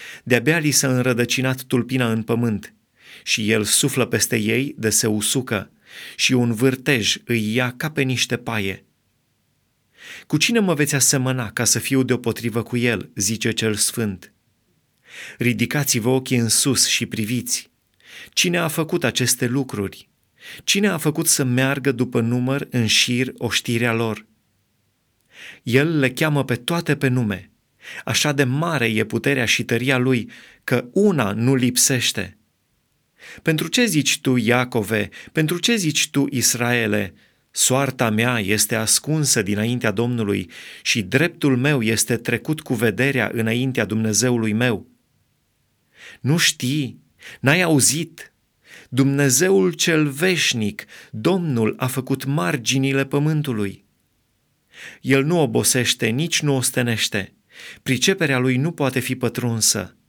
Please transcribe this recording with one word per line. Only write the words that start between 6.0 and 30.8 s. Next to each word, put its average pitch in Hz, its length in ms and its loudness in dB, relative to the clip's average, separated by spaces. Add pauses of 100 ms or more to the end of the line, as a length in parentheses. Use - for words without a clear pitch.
și - 160 0
un 120 200 2
vârtej 127 720 0
îi 110 300 -2
ia 123 220 -2
ca 156 140 -6
pe 151 120 -2
niște 127 340 -2
paie. 107 480 -6 (1400)
"Cu - 100 -2
cine 233 220 2
mă 185 160 4
veți 147 200 0
asemăna 127 560 0
ca - 140 -2
să 107 140 2
fiu 131 240 2
deopotrivă 117 600 -2
cu 123 140 -6
el?" 117 380 0
zice 107 360 -2
cel 110 240 -2
sfânt. 104 580 -4 (1040)
Ridicați-vă 120 680 0
ochii 131 280 0
în 117 120 0
sus - 380 2
și - 200 -2
priviți. - 640 -6 (640)
Cine 175 260 0
a 170 100 0
făcut 170 360 -2
aceste 123 420 0
lucruri? 117 640 -4 (560)
Cine 202 240 2
a 175 100 -2
făcut 156 280 0
să - 180 2
meargă 131 480 0
după 123 280 0
număr 123 500 0
în 117 160 0
șir 123 500 0
oștirea 117 560 0
lor? 113 340 -2 (1400)
El 147 360 2
le 131 120 4
cheamă 147 340 0
pe 127 100 -2
toate 160 420 -2
pe 139 120 0
nume. 107 420 -2 (540)
Așa 147 280 -2
de 139 120 2
mare 135 460 0
e 110 140 2
puterea 120 400 0
și 110 200 0
tăria 127 320 0
lui, 123 340 2 (340)
că 123 280 0